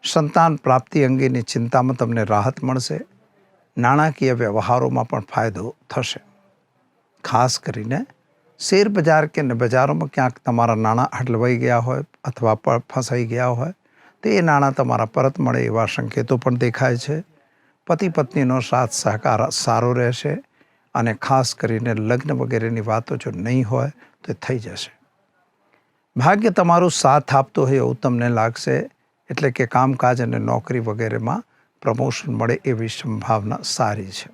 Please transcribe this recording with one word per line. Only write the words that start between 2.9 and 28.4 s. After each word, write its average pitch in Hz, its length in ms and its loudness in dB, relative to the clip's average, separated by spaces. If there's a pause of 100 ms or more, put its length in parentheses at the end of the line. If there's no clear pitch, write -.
નાણાકીય 139 560 2
વ્યવહારોમાં 120 720 0
પણ 123 140 -4
ફાયદો 110 540 -4 (140)
થશે. - 300 -6 (1040)
ખાસ 123 360 0
કરીને 120 460 -8 (540)
શેર 202 300 2
બજાર 160 360 4
કે 156 160 -4
ન-, 127 120 0
બજારોમાં 131 540 2
ક્યાંક 127 380 -2
તમારા 117 300 2
નાણાં 110 340 0 (100)
હલવાઈ 123 380 0
ગયા 123 200 2
હોય 131 260 -2 (220)
અથવા 113 300 0
પ-, 120 240 0 (160)
ફસાઈ 123 300 -2
ગયા 120 220 -2
હોય, 127 260 -4 (500)
તો 220 60 0
એ 202 120 4
નાણાં 143 320 4
તમારા 123 320 0
પરત 135 340 0
મળે 123 240 0
એવા 113 220 0
સંકેતો 123 520 -2
પણ 123 180 0
દેખાય 123 420 0
છે. 151 260 -6 (640)
પતિ 180 220 0
પત્નીનો 135 500 0
સાથ 123 320 0
સહકાર 110 580 0
સારો 117 440 0
રહેશે 127 500 -2 (520)
અને 117 180 0
ખાસ 131 420 0
કરીને 113 380 -2
લગ્ન 120 380 -2
વગેરેની 117 500 -2
વાતો 110 340 -4
જો - 160 -8
નહીં 110 380 -2
હોય 123 220 -2 (320)
તો - 100 -8
થઈ 123 260 -6
જશે. - 400 -14 (1160)
ભાગ્ય 202 320 4
તમારો 175 400 4
સાથ 139 460 4
આપતો 135 300 2
હોય 131 100 2
એવું 123 240 0
તમને 120 300 0
લાગશે, 120 600 -2 (400)